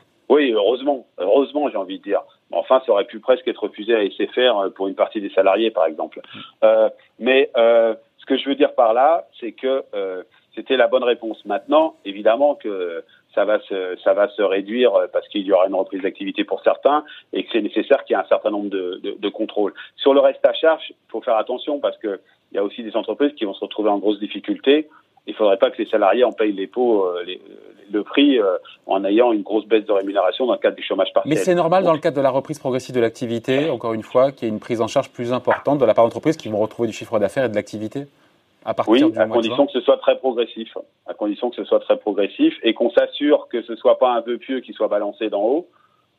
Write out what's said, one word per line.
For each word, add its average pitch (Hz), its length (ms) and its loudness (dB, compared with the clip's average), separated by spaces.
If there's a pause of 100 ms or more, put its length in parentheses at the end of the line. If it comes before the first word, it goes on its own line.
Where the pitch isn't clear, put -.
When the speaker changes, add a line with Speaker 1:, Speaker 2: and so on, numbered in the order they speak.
(280)
Speaker 1:
Oui, 139 240 6
heureusement, 123 540 0 (120)
heureusement, 131 520 2
j'ai 107 60 -6
envie 95 220 -8
de - 40 -20
dire. 95 180 -2 (300)
Mais - 60 -4
enfin, 131 280 2
ça - 60 0
aurait 101 140 2
pu 110 160 -16
presque 127 260 0
être 117 160 -6
refusé 107 320 -2
à 110 80 2
S 98 160 -2
F 104 180 -4
R, 123 220 2
euh, 98 120 0
pour 95 180 -6
une 92 80 -8
partie 104 240 -2
des 95 100 -8
salariés, 98 400 2
par 90 160 0
exemple. 78 340 -8 (440)
Euh, 110 260 6 (300)
mais, 131 360 2
euh, 113 380 4 (240)
ce - 80 -20
que 135 100 0
je 131 120 -4
veux 139 80 -2
dire 143 180 0
par 113 180 2
là, 147 360 2 (120)
c'est 110 120 -10
que, 135 320 -4 (100)
euh, 95 300 -8 (320)
c'était 120 200 -4
la 120 120 4
bonne 127 160 0
réponse. 113 400 -4
Maintenant, 143 500 0 (100)
évidemment 110 520 2
que 90 480 -8 (320)
ça 101 80 2
va 104 160 2
se, 92 420 -6
ça 98 120 4
va 101 140 2
se - 140 -4
réduire, 101 520 2
euh, 90 180 2
parce 87 160 -4
qu'il 104 140 -4
y 98 100 -2
aura 92 160 4
une 98 80 -4
reprise 95 260 -4
d'activité 98 400 -4
pour 95 200 -6
certains 139 420 2 (280)
et 95 120 -4
que - 80 -18
c'est 110 100 0
nécessaire 110 420 0
qu'il 113 120 -2
y - 20 0
ait 95 40 0
un - 60 -8
certain 107 220 0
nombre 104 200 -6
de, 92 340 -6
de, 101 120 -8
de 101 120 -6
contrôles. 104 460 -4 (220)
Sur 139 160 4
le 139 80 4
reste 135 240 2
à 123 100 4
charge, 160 360 0
il - 200 -20
faut 113 100 -8
faire 113 160 -2
attention 127 420 -4
parce 110 200 -4
que 185 220 -8 (300)
il - 60 -8
y - 20 -4
a 101 60 0
aussi - 180 -8
des 110 140 -8
entreprises 113 380 -2
qui - 100 -8
vont 95 100 -6
se - 100 -12
retrouver 104 260 -2
en 101 80 0
grosse 101 200 -4
difficulté. 107 680 -2 (400)
Il 104 60 -10
faudrait 101 220 2
pas 127 140 2
que - 80 -16
les 110 100 -4
salariés 107 340 4
en 117 80 4
payent 107 220 -2
les 95 160 -6
pots, 117 360 2
euh, 87 200 -4
les, 90 160 -12 (500)
le 104 140 -2
prix, 139 340 2
euh, 95 200 2 (280)
en 95 180 -2
ayant 113 280 4
une 107 100 0
grosse 104 240 -2
baisse 110 180 2
de 110 60 -4
rémunération 98 560 0
dans 113 60 2
le 95 60 -2
cadre 101 180 0
du - 80 -14
chômage 95 280 -2
partiel. 113 200 0
Speaker 2:
Mais 156 80 0
c'est 180 160 2
normal 175 260 2
Speaker 1:
Donc 180 60 0
Speaker 2:
dans 160 60 4
le 143 60 -4
cadre 151 160 -2
de 143 60 -2
la 135 80 2
reprise 135 300 -4
progressive 127 340 -4
de 123 60 0
l'activité, 117 680 -2
encore 117 220 -4
une 110 120 -6
fois, 131 260 2
qu'il 139 160 -8
y 110 40 -2
ait 107 40 -4
une 104 60 -6
prise 117 200 -4
en - 60 0
charge - 240 -2
plus 120 220 -6
importante 131 460 0
de 131 60 2
la 110 100 2
part 117 100 4
d'entreprises 151 320 0
qui 123 120 -14
vont 107 100 -4
retrouver 110 280 -2
du 107 80 -6
chiffre 113 240 -4
d'affaires 104 260 0
et 120 40 0
de 104 80 -4
l'activité 110 500 -8 (580)
à 110 100 -4
partir - 180 2
Speaker 1:
Oui, 311 200 6
Speaker 2:
du - 60 -6
Speaker 1:
à - 80 2
Speaker 2:
mois - 120 -2
de - 40 0
Speaker 1:
condition - 140 -2
Speaker 2:
juin. - 100 2
Speaker 1:
que - 60 -8
ce 123 80 -2
soit 135 180 2
très 131 180 0
progressif. 117 600 -4 (320)
À 90 60 -10
condition 107 360 -4
que - 60 -12
ce 104 80 -6
soit 107 160 2
très - 160 0
progressif 104 680 0
et 113 120 2
qu'on 120 160 0
s'assure 143 580 0
que 117 140 -6
ce 117 120 -10
soit 117 240 2
pas 123 140 4
un 117 80 0
vœu 117 180 -4
pieux 131 220 -6
qui 117 120 -14
soit 107 160 -2
balancé 104 400 -4
d'en 101 140 -2
haut, 143 240 0 (520)